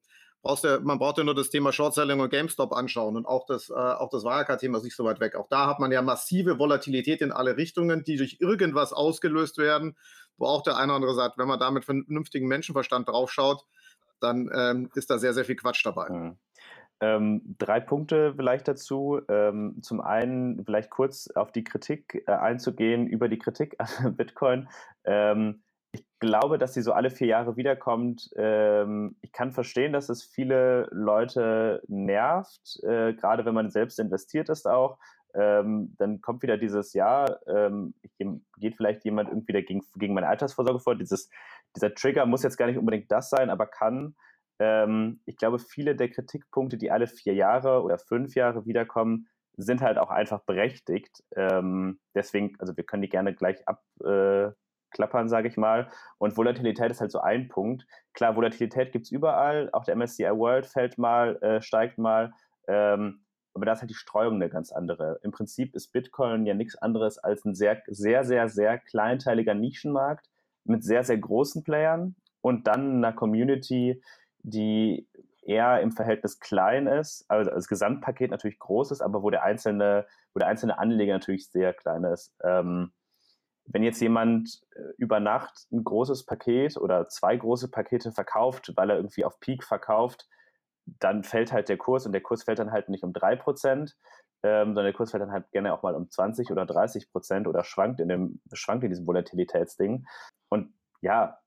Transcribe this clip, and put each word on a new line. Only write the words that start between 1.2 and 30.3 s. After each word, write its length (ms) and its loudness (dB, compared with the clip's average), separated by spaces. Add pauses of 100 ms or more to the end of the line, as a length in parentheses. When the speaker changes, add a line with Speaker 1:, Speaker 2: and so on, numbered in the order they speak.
Speaker 1:
nur 120 2
das 140 0
Thema 220 2
Short-Selling 480 2
und 100 2
GameStop 440 0
anschauen 420 -2
und 100 -6
auch 200 0
das, 240 -4
äh, 40 -12
auch 360 -2
das 160 -4
Wirecard-Thema 520 0
ist 60 -4
nicht 120 -12
so 100 -2
weit 160 0
weg. 140 0
Auch 120 -6
da 200 2
hat 120 0
man 120 0
ja 100 4
massive 580 0
Volatilität 640 2
in 100 0
alle 240 0
Richtungen, 480 0
die 140 -2
durch 240 -2
irgendwas 500 2
ausgelöst 680 0
werden, 380 0 (420)
wo 80 -2
auch 160 2
der 140 0
eine 160 2
oder 60 2
andere 180 2
sagt, 220 0
wenn 100 0
man 120 0
da 120 2
mit 140 -2
vernünftigem 640 -4
Menschenverstand 580 -2
draufschaut, 560 0 (560)
dann, 340 -2
ähm, 420 0
ist 140 -6
da 80 2
sehr, 160 2
sehr 120 0
viel 100 -2
Quatsch 300 -2
dabei. 240 -4
Speaker 2:
Mhm. 280 -8 (640)
Ähm, 580 0
drei 220 2
Punkte 560 0
vielleicht 320 0
dazu. 600 -2
Ähm, 520 0
zum 200 -6
einen 640 -2
vielleicht 240 0
kurz 400 -2
auf 240 -2
die 100 -4
Kritik, 640 -6
äh, 40 2
einzugehen, 760 0
über 220 0
die 100 -4
Kritik 400 -4
an 80 -4
<laughs> 300 -4
Bitcoin. 500 0 (380)
Ähm, 580 2 (320)
ich 100 -16 (140)
glaube, 380 2
dass 160 0
sie 80 -2
so 120 2
alle 180 2
vier 160 -2
Jahre 300 2
wiederkommt. 800 -2
Ähm, 840 2
ich 100 -20
kann 200 -4
verstehen, 420 -2
dass 160 -2
es 140 -6
viele 680 2